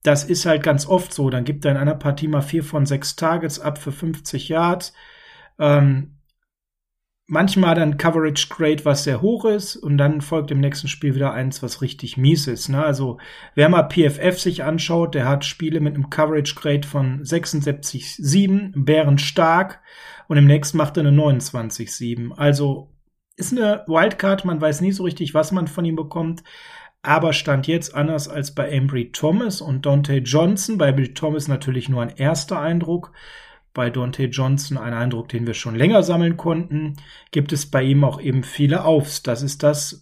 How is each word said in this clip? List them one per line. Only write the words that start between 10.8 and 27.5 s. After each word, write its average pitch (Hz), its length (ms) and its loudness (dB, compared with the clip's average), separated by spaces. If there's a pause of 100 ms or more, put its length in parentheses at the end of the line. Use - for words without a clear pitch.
Spiel 139 260 -2
wieder 135 180 -2
eins, 127 300 -6
was - 180 -8
richtig - 360 -8
mies 143 320 4
ist, 117 200 -6
ne? 139 160 0
Also, 135 360 -2 (340)
wer 151 140 6
mal 170 160 6
P 170 200 2
F 143 140 2
F 180 220 0
sich 175 240 -2
anschaut, 165 500 -2
der 127 140 0
hat 139 160 0
Spiele 160 340 -4
mit 151 160 0
einem 139 160 -2
Coverage 151 460 0
Grade 143 320 -2
von 139 360 -2
sechsundsiebzig 147 920 -4
sieben, 190 580 2
bärenstark, 156 1080 2 (460)
und 147 120 2
im 143 80 10
nächsten 147 300 4
macht 147 200 0
er 165 60 0
eine 143 100 4
neunundzwanzig 123 800 0
sieben. 117 380 -8
Also, 143 600 0 (460)
ist - 140 -6
eine 208 340 0
Wildcard, 190 600 0
man 156 160 -2
weiß 151 180 0
nie 190 120 0
so 190 100 -6
richtig, 170 320 -4
was 156 180 2
man 180 140 0
von 175 180 -6
ihm 165 100 -2
bekommt, 165 480 -6 (600)
aber 156 320 2
Stand 135 320 -2